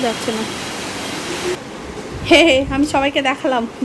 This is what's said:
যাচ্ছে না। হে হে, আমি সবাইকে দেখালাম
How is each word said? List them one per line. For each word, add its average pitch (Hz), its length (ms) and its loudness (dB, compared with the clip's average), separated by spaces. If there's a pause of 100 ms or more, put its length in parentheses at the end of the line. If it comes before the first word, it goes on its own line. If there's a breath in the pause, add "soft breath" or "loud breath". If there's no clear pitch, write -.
যাচ্ছে 220 300 -4
না। 220 60 -2 (1900)
হে 233 200 8
হে, 262 100 6 (160)
আমি 277 200 4
সবাইকে 277 260 2 (100)
দেখালাম 262 320 0 (220)